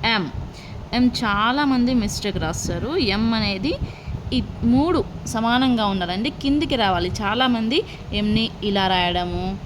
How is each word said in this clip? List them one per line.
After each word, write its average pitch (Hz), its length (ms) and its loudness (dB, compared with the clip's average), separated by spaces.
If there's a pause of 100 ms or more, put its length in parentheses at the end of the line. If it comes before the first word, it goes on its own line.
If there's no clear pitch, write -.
(120)
ఎం. 190 140 2 (720)
ఎం 247 80 6 (160)
చాలామంది 247 800 2
మిస్టేక్ 202 420 -2
రాస్తారు. 175 480 -4 (240)
ఎం 226 100 2 (140)
అనేది 202 320 0 (680)
ఈ - 20 2 (340)
మూడు 311 260 4 (340)
సమానంగా 233 600 2
ఉండాలండి, 190 380 -2 (120)
కిందికి 277 400 2
రావాలి. 180 260 2 (120)
చాలామంది 233 580 2 (400)
ఎంని 214 260 2 (240)
ఇలా 196 240 2
రాయడము 180 500 0 (220)